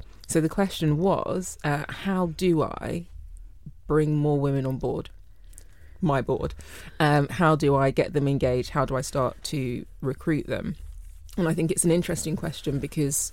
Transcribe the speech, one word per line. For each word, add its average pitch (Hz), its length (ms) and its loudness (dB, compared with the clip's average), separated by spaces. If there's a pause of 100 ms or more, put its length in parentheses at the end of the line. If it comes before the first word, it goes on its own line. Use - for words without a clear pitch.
(260)
So - 140 2
the 156 80 2
question 160 500 0
was, 185 640 0
uh, 147 260 0
how 185 480 -2
do 170 280 4
I - 420 -6 (800)
bring 151 300 4
more 147 240 4
women 139 260 2
on 131 120 -2
board? 123 320 -4 (880)
My 139 200 2
board. - 340 -2 (440)
Um, 147 300 6
how 160 260 4
do 143 220 4
I 135 160 4
get - 200 2
them 143 140 2
engaged? 131 440 2
How 143 140 0
do 131 120 -2
I 131 60 -2
start 135 420 -2
to 127 420 -4 (140)
recruit 143 480 -2
them? - 260 -4 (600)
And 175 120 2
I 165 60 0
think 160 160 0
it's - 140 0
an 170 80 6
interesting 165 420 0
question 147 460 -4
because 143 520 -2